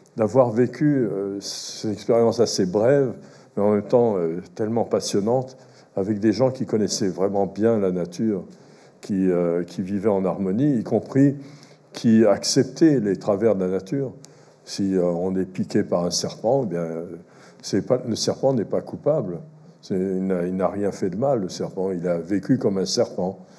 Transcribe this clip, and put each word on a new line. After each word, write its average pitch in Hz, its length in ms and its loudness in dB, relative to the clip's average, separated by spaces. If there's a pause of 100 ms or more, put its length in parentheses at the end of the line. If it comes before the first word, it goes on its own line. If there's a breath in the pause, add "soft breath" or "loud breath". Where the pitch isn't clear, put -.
(160 loud breath)
d'avoir 113 340 4
vécu, 123 360 0
euh, 101 540 0
cette - 520 -8
expérience 117 460 2
assez 107 260 2
brève, 123 480 2 (440 loud breath)
mais 104 60 0
en 104 100 4
même 101 100 2
temps, 117 340 4
euh, 85 240 -2 (140)
tellement 110 300 -2
passionnante, 110 720 -2 (400 loud breath)
avec 101 240 -2
des 110 120 4
gens 127 180 2
qui 127 140 -6
connaissaient 104 440 0
vraiment 98 380 0
bien 110 320 2
la 95 120 2
nature, 90 540 -2 (560 loud breath)
qui, 95 300 0
euh, 87 340 2
qui 98 180 -10
vivaient 98 260 -2
en 98 160 2
harmonie, 98 540 0
y - 60 -4
compris 131 500 2 (580 loud breath)
qui 113 320 4
acceptaient 131 760 4
les 101 160 0
travers 104 400 2
de 95 80 -2
la 90 60 0
nature. 117 420 -4 (520 loud breath)
Si, 98 300 -2
euh, 90 100 4
on 87 320 0
est 92 100 0
piqué 101 360 -2
par 90 220 0
un 87 60 -2
serpent, 120 540 -2
eh - 20 -6
bien, 85 140 -4
euh, 82 360 -8 (460 loud breath)
c'est 98 220 -2
pas, 123 220 0
le 110 80 -2
serpent 120 380 -2
n'est 110 120 0
pas 92 180 -4
coupable. 101 580 -4 (400 loud breath)
C'est, - 140 -8
il 95 320 -2
n'a, 90 200 -2
il 92 100 -4
n'a 92 120 0
rien 98 220 -2
fait 98 200 -4
de 90 60 -8
mal, 131 240 0
le 92 80 -4
serpent. 92 440 -6
Il 87 160 -4
a 87 100 0
vécu 95 400 0
comme 98 200 0
un 92 80 0
serpent. 98 520 -2 (200 loud breath)